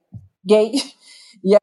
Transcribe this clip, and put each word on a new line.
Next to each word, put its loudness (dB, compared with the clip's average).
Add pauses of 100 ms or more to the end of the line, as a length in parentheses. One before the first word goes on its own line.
(440)
gay. 0
<laughs> -8 (480)
E 0
aí 2